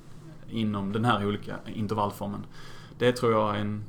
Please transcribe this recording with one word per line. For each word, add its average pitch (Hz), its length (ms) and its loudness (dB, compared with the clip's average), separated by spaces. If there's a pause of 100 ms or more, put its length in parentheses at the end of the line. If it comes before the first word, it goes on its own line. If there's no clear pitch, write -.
(480)
inom 104 440 0
den 110 120 2
här 104 220 4
olika 101 300 -2 (100)
intervallformen. 104 800 -2 (520)
Det 123 140 6
tror 120 200 4
jag 107 240 4
är 104 40 0
en, 104 280 -2